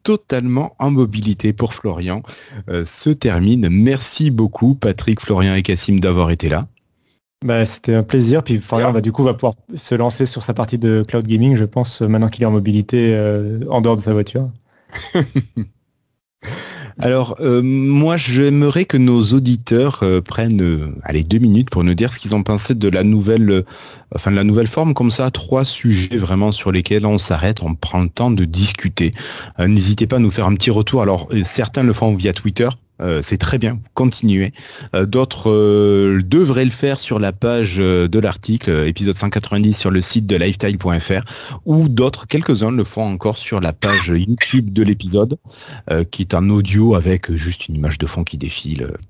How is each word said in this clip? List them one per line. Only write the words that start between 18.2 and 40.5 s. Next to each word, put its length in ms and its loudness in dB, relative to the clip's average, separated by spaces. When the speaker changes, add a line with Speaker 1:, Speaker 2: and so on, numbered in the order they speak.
Speaker 1:
que 100 -2
nos 260 6
auditeurs, 680 2
euh, 200 2
prennent, 400 0
euh, 400 -2
allez, 200 -2
deux 160 2
minutes 300 4
pour 160 0
nous 80 4
dire 220 0
ce 40 -8
qu'ils 160 -4
ont 100 0
pensé 300 0
de 140 0
la 140 2
nouvelle, 480 4
euh, 120 4
enfin, 160 -4
de 60 2
la 80 2
nouvelle 240 2
forme, 260 0
comme 160 2
ça, 200 0
trois 360 -2
sujets 500 0
vraiment 360 0
sur 200 -2
lesquels 320 0
on 140 2
s'arrête, 440 -2
on 120 -4
prend 260 -4
le 80 0
temps 220 -2
de 160 2
discuter. 640 -2
Euh, 80 0
n'hésitez 400 2
pas 100 0
à 40 2
nous 100 4
faire 160 -2
un 80 2
petit 160 0
retour. 320 2
Alors, 300 0
euh, 120 0
certains 380 -2
le 100 4
font 220 0
via 180 0
Twitter. 380 -2
Euh, 200 -2
c'est 160 -4
très 200 -2
bien, 220 -2
continuez. 580 0
Euh, 100 0
d'autres, 460 -2
euh, 760 4
devraient 400 2
le 60 2
faire 300 -4
sur 180 -4
la 140 -2
page, 480 -2
euh, 260 2
de 140 0
l'article, 500 -2
euh, 160 2
épisode 300 -4
cent 140 -2
quatre-vingt-dix 440 0
sur 160 -2
le 100 2
site 280 -2
de 80 2
lifetile 420 -2